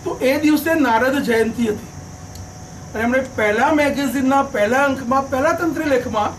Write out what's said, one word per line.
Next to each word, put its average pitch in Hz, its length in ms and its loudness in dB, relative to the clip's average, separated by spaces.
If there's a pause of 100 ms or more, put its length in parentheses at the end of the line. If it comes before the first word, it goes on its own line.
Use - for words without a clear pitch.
તો - 180 -6
એ 277 220 2
દિવસે 302 400 4
નારદ 254 460 2
જયંતિ 226 440 0
હતી - 160 -10 (1000)
અને 220 140 -6
એમણે 247 160 2 (160)
પહેલા 214 400 2
મેગેઝિનના 269 640 2 (140)
પહેલા 220 340 2
અંકમાં, 269 420 0
પહેલા 277 300 0
તંત્રી 320 320 -2
લેખમાં 240 480 0